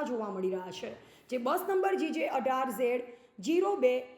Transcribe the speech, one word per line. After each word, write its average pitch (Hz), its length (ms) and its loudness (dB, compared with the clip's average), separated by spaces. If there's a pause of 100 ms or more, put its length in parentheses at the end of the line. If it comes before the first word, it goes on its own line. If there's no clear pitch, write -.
જોવા 214 220 -4
મળી 185 240 -2
રહ્યા 185 240 -8
છે, 240 100 -8 (400)
જે 254 160 -2
બસ 339 220 2
નંબર 381 340 2
જી 311 160 0
જે 330 80 0 (140)
અઢાર 262 400 0
ઝેડ 247 260 0 (420)
જીરો 359 240 4 (120)
બે 247 80 8 (260)